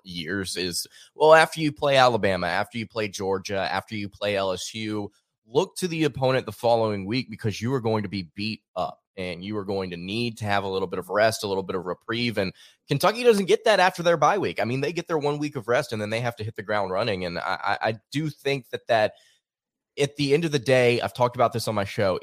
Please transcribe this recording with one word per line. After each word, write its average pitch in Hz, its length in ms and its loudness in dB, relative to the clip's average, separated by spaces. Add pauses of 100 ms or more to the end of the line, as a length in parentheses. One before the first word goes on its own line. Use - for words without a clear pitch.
years 92 500 -6
is, 87 320 -4 (280)
well, 156 180 6
after 160 260 4
you 151 140 0
play 143 240 2
Alabama, 101 500 4
after 95 300 -4
you 113 100 -6
play 107 220 -6
Georgia, 95 600 -4
after 95 260 -4
you 101 120 -6
play 104 300 -2
L 95 160 0
S - 200 -8
U, 107 380 -6 (340)
look 143 320 0
to 185 100 -2
the 160 180 0
opponent 131 400 0
the 107 80 -8
following 110 520 2
week 113 240 -4
because 104 300 -6
you 120 140 -2
are 135 80 -2
going 110 220 0
to 98 60 -8
be 92 260 -6
beat 107 260 -8 (140)
up. 87 240 -6 (180)
And 90 260 -8
you 107 140 -6
are 98 80 -6
going 95 240 -4
to 87 80 -8
need 107 400 -4
to 110 80 -8
have 101 180 2
a 101 60 -4
little 95 180 -2
bit 92 120 -6
of 87 100 -10
rest, 107 340 2
a 107 40 -4
little 95 160 -2
bit 92 120 -6
of 87 100 -6
reprieve. 113 520 -4
And 95 160 -2 (340)
Kentucky 208 360 2
doesn't 202 240 6
get 220 180 2
that 208 160 6
after 180 200 4
their 170 140 4
bye 156 220 4
week. 98 240 -2
I - 20 0
mean, 120 160 -2
they 143 140 -2
get 170 160 -6
their 160 80 0
one 147 220 -2
week 147 180 -6
of 107 100 -6
rest, 127 240 0
and 107 100 -4
then 104 80 -4
they 110 120 -2
have 117 160 -4
to 107 80 -8
hit 110 100 -10
the 110 80 -8
ground 101 280 -2
running. 95 340 -2
And 87 120 -6
I, 90 200 -4 (240)
I, 110 80 0
I 113 60 -2 (180)
do 151 160 -2
think 139 400 -6
that, - 180 -10
that 107 280 2 (840)
at 139 160 0
the 139 180 2
end 165 120 4
of 151 80 0
the 147 60 2
day, 123 420 4
I've 107 120 -4
talked 123 220 0
about 120 160 4
this 117 160 -4
on 113 80 -2
my 104 80 0
show, 95 400 0